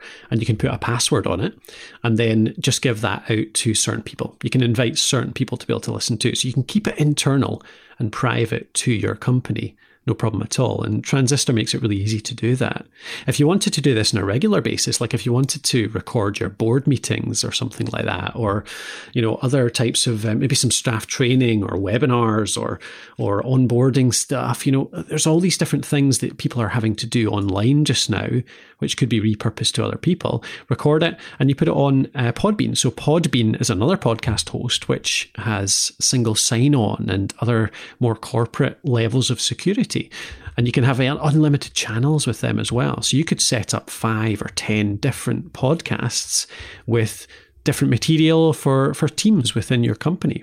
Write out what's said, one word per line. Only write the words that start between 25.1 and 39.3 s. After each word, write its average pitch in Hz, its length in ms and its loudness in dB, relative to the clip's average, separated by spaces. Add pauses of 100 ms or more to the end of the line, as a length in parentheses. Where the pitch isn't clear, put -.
all 160 140 4
these 180 160 2
different 143 280 0
things 139 340 2
that - 180 -4
people 127 240 -2
are 104 80 0
having 110 260 0
to - 100 -6
do 113 240 0
online 104 540 2
just 135 260 0
now, - 200 -2 (480)
which 143 180 -4
could 123 140 0
be 113 100 2
repurposed 110 540 -2
to 110 100 -2
other 104 140 -4
people. - 440 0 (280)
Record 151 340 2
it 165 140 -2 (200)
and 135 120 2
you 135 60 2
put 160 120 2
it 165 60 0
on, 139 320 4 (100)
uh, 120 160 0
Podbean. 127 460 0
So 131 140 0
Podbean 143 680 2
is 120 100 0
another 135 280 2
podcast 113 500 -2
host - 400 -4
which - 480 -4
has 98 640 -2
single 117 360 0
sign-on 117 760 2
and 98 320 -2
other 113 300 2 (280)
more 113 160 2
corporate - 680 -2
levels 120 440 2
of 120 120 -2